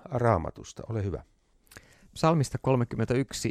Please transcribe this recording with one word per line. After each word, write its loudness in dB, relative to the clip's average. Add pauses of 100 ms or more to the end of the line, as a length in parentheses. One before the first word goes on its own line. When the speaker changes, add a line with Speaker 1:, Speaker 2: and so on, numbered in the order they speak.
Speaker 1:
Raamatusta. 0
Ole -4
hyvä. -6 (880)
Speaker 2:
Psalmista 2
kolmekymmentäyksi 0